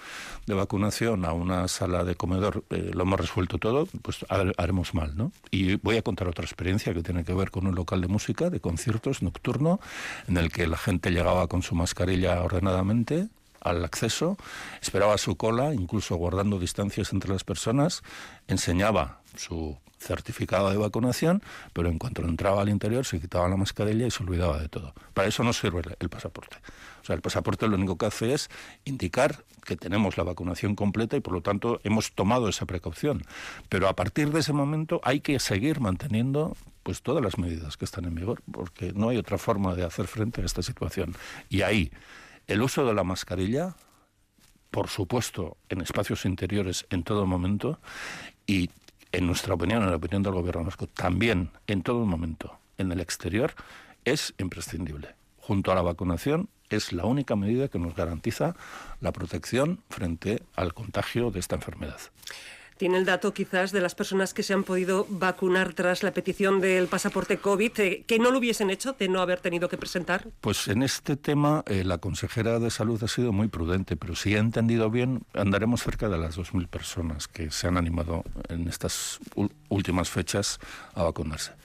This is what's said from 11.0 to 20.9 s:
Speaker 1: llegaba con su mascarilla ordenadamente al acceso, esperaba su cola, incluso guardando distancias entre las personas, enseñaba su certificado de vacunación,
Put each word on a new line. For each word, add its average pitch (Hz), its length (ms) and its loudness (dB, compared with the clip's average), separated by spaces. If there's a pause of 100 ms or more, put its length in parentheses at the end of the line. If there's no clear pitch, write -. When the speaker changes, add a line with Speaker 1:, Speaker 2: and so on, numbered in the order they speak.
Speaker 1:
llegaba 87 380 4
con 90 140 0
su - 120 -4
mascarilla 90 680 2
ordenadamente 98 840 2 (340)
al 87 200 0
acceso, 151 540 0 (460)
esperaba 104 340 6
su - 200 0
cola, 120 360 2
incluso 98 440 0
guardando 92 420 2
distancias 98 560 -2
entre 95 180 -2
las 95 120 -2
personas, 143 580 0 (440)
enseñaba 92 760 2 (140)
su 80 420 -6 (200)
certificado - 720 0
de 98 60 2
vacunación, 123 680 2 (300)